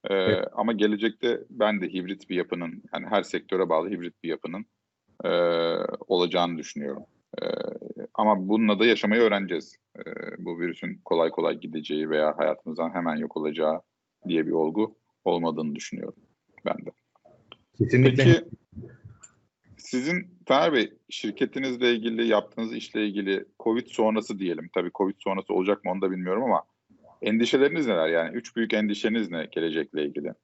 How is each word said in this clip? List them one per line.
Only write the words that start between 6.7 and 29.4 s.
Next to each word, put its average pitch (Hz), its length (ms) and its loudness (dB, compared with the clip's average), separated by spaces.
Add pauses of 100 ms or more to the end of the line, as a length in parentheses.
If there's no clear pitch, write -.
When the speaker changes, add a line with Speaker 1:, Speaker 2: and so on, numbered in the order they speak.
Speaker 1:
E, - 40 -6 (680)
ama 101 360 2
bununla 107 300 4
da 113 60 4
yaşamayı 110 360 4
öğreneceğiz. 101 540 0 (220)
E, - 40 -16 (360)
bu 85 220 -8
virüsün - 460 -6
kolay 82 240 2
kolay 80 300 -2
gideceği 78 500 -4
veya 76 280 2
hayatımızdan 80 560 -2
hemen 85 220 -2
yok 76 220 -6
olacağı 78 440 -2 (460)
diye 80 200 0
bir 80 40 -2
olgu 82 440 0 (300)
olmadığını 80 500 -2
düşünüyorum - 440 -12 (460)
ben - 200 -4
de. - 60 -10 (840)
Speaker 2:
Kesinlikle. 127 460 6
Speaker 1:
Peki, - 220 8 (1300)
sizin 160 500 -4 (180)
Taner 151 280 4
Bey, 113 200 2 (160)
şirketinizle 127 840 -2
ilgili, 117 360 0
yaptığınız 113 460 0
işle 113 340 -2
ilgili 98 380 -2 (140)
covid 117 280 0
sonrası 110 520 0
diyelim. 85 340 -4
Tabii 87 220 0
covid 98 240 0
sonrası 95 340 -4
olacak 95 320 0
mı 90 60 -2
onu 95 100 -4
da 92 100 0
bilmiyorum 92 320 -2
ama 98 200 2 (580)
endişeleriniz 135 680 2
neler? 82 200 2
Yani 82 280 0
üç - 200 -10
büyük 113 180 0
endişeniz 107 580 0
ne 80 200 -6